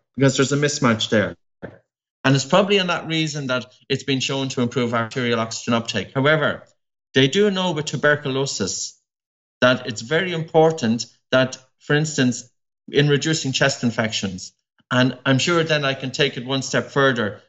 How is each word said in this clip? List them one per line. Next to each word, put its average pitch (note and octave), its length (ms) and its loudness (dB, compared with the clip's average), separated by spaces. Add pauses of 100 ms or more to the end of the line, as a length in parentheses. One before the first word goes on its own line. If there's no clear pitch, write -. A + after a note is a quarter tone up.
(160)
because C3 200 4
there's C#3 160 2
a C#3+ 40 2
mismatch B2 520 0
there. F#2+ 280 0 (880)
And C3+ 100 4
it's C3+ 100 2
probably G3 340 2
in F3+ 100 0
that E3+ 180 -4
reason D#3 420 -4
that B2+ 240 -4 (160)
it's C3+ 140 -2
been C3+ 180 -2
shown C3+ 300 -2
to - 120 -4
improve A#2+ 320 -2
arterial A#2 460 -2
oxygen A2+ 340 -4
uptake. A2+ 400 -4
However, C#3 500 0 (500)
they C3+ 140 6
do G3+ 220 2
know F#3 220 0
with D3+ 140 -4
tuberculosis C3+ 1120 -2 (600)
that B2+ 260 2
it's A2 160 -8
very E3+ 300 -2
important D#3+ 760 2 (240)
that, - 260 2 (220)
for - 160 -2
instance, C#3+ 560 0 (400)
in D3 180 4
reducing C#3+ 440 0
chest C3+ 320 -2
infections, A2 680 -4 (380)
and B2+ 360 0
I'm C3+ 120 4
sure E3 260 2
then D3+ 200 0
I C3+ 100 -2
can C3+ 180 -10
take C#3+ 240 -2
it A#2+ 100 -10
one C3+ 160 -4
step B2 300 -4
further, A#2+ 560 0